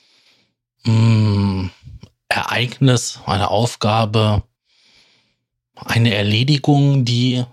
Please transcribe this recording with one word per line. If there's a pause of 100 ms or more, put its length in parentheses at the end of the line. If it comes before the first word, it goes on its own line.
(840)
hm, (580)
Ereignis,
eine
Aufgabe, (1300)
eine
Erledigung,
die